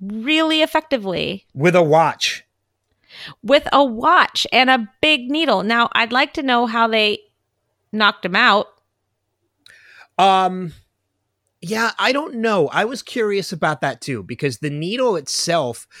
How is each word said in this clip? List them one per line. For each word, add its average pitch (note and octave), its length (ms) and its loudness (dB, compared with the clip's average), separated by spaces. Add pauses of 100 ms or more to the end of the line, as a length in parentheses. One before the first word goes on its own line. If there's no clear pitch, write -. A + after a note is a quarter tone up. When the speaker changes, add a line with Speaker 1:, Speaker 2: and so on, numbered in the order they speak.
Speaker 1:
really D#4 640 0
effectively. G3 880 -4
Speaker 2:
With E3 220 2
a F3+ 80 6
watch. D3+ 600 2 (1000)
Speaker 1:
With C#4 300 2
a C#4+ 100 6
watch C4+ 680 2
and B3 160 4
a B3 200 2 (120)
big D4 280 2
needle. C#4 340 0
Now, A#3 300 0
I'd A3+ 200 0
like C#4 220 0
to D#4+ 60 -6
know B3 240 2
how A#3 220 0
they G#3+ 320 0 (720)
knocked G#3+ 340 0
him F3+ 120 -2
out. A3 300 2 (1500)
Speaker 2:
Um, F#3 560 2 (880)
yeah, A3 380 -4
I A3 120 2
don't C#4+ 240 -4
know. A3 340 0
I F3+ 160 0
was B3 160 -8
curious G3+ 500 -4
about D#3 300 -4
that C3+ 200 -4
too, A#2 220 -8
because A#2+ 360 -6
the D3+ 100 -6
needle G3 460 -4
itself, D3+ 720 -4 (140)